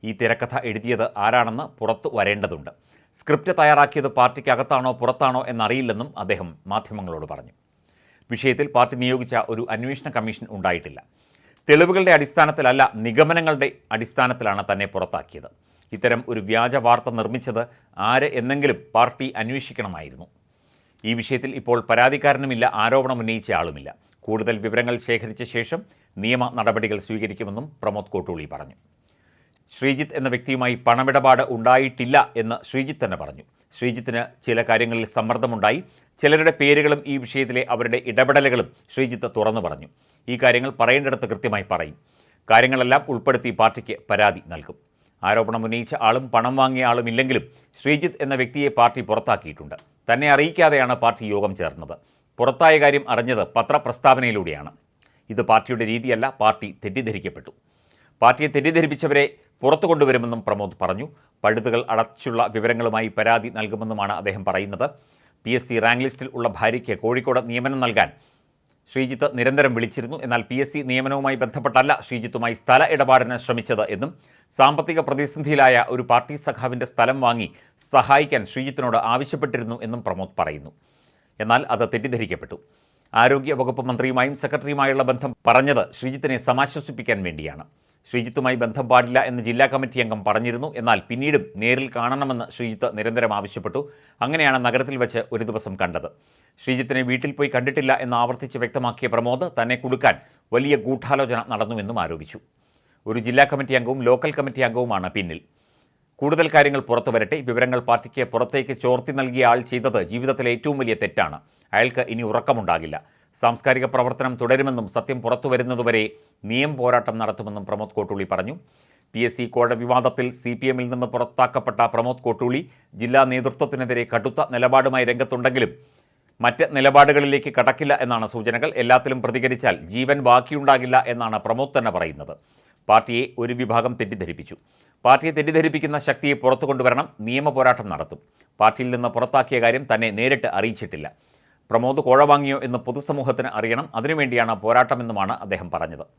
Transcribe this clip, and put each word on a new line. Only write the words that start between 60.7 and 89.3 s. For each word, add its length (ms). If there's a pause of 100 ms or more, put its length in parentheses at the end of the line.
പറഞ്ഞു. 240 (380)
പഴുതുകൾ 360 (120)
അടച്ചുള്ള 500 (120)
വിവരങ്ങളുമായി 640
പരാതി 400
നൽകുമെന്നുമാണ് 640
അദ്ദേഹം 280
പറയുന്നത്. 380 (580)
പി 120
എസ് 120
സി 160
റാങ്ക് 200
ലിസ്റ്റിൽ 320
ഉള്ള 100 (100)
ഭാര്യയ്ക്ക് 460
കോഴിക്കോട് 380 (100)
നിയമനം 340
നൽകാൻ 240 (800)
ശ്രീജിത്ത് 360 (120)
നിരന്തരം 380
വിളിച്ചിരുന്നു. 480
എന്നാൽ 260
പി 120
എസ് 120
സി 60 (100)
നിയമനവുമായി 520
ബന്ധപ്പെട്ടല്ല 500 (140)
ശ്രീജിത്തുമായി 540
സ്ഥല 220 (120)
ഇടപാടിന് 500
ശ്രമിച്ചത് 400 (100)
എന്നും 180 (460)
സാമ്പത്തിക 500
പ്രതിസന്ധിയിലായ 760 (100)
ഒരു 160
പാർട്ടി 260 (100)
സഖാവിൻ്റെ 460
സ്ഥലം 320
വാങ്ങി 240 (440)
സഹായിക്കാൻ 600
ശ്രീജിത്തിനോട് 460 (160)
ആവശ്യപ്പെട്ടിരുന്നു 720
എന്നും 200
പ്രമോദ് 340
പറയുന്നു. 320 (680)
എന്നാൽ 240 (100)
അത് 180
തെറ്റിദ്ധരിക്കപ്പെട്ടു. 640 (640)
ആരോഗ്യ 380
വകുപ്പ് 300
മന്ത്രിയുമായും 540
സെക്രട്ടറിയുമായുള്ള 640
ബന്ധം 240 (160)
പറഞ്ഞത് 340 (140)
ശ്രീജിത്തിനെ 400 (100)
സമാശ്വസിപ്പിക്കാൻ 800
വേണ്ടിയാണ്. 380 (420)
ശ്രീജിത്തുമായി 520
ബന്ധം 300
പാടില്ല 280 (100)
എന്ന് 180